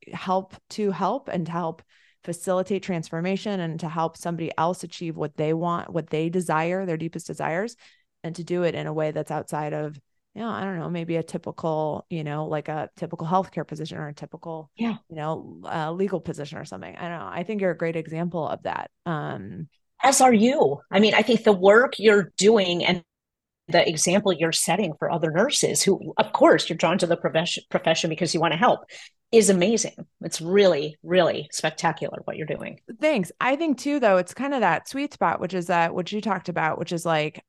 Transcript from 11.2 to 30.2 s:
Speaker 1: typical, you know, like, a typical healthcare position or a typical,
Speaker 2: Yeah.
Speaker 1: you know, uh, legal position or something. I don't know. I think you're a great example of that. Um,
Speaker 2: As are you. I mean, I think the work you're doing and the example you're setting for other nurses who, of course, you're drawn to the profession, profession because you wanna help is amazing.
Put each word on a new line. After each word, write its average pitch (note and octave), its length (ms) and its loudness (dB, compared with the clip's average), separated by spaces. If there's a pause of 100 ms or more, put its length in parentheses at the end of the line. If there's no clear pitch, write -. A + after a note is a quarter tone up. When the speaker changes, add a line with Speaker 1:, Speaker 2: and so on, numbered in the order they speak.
Speaker 1:
typical, D#3 840 -4
you D#3+ 160 -6
know, D3+ 220 -6
like, D3+ 200 -6
a D#3 300 -6
typical E3 280 -10
healthcare F3 400 -2
position D#3 320 -10
or D3+ 120 -8
a D3 40 -12
typical, D#3+ 600 -14
Speaker 2:
Yeah. A3+ 220 -4 (100)
Speaker 1:
you E3 80 -18
know, D3+ 480 -8
uh, D#3+ 300 -4
legal F#3+ 260 -2
position D3 380 -10
or - 80 -12
something. - 280 -14
I - 140 -12
don't E3+ 120 -10
know. F#2+ 120 -12
I E3+ 120 -6
think G#3 180 -6
you're F#3 100 0
a D#3+ 60 -6
great E3 180 -2
example D#3+ 500 -4
of - 180 -6
that. - 280 -6 (140)
Um, D3+ 640 -8 (340)
Speaker 2:
As C4+ 160 6
are B3+ 140 10
you. A3+ 480 4 (100)
I G3 80 4
mean, G#3+ 140 6
I - 80 6
think A3+ 240 2
the G#3+ 80 8
work G#3 460 6
you're G3+ 360 6
doing F#3 480 4
and F3 180 2 (680)
the E3+ 200 4
example F3+ 440 2
you're D#3+ 200 0
setting E3 460 0
for D#3 140 -4
other D#3+ 200 0
nurses G3+ 520 0
who, - 340 0
of G#3+ 140 0
course, B3+ 380 6
you're - 80 -6
drawn F3 200 2
to F3+ 100 0
the E3 100 2
profession, D#3+ 520 -2
profession E3 400 0
because D#3+ 240 -2
you E3 60 0
wanna D#3+ 180 2
help G#3+ 240 4 (520)
is G#3 160 8
amazing. F#3+ 440 2 (280)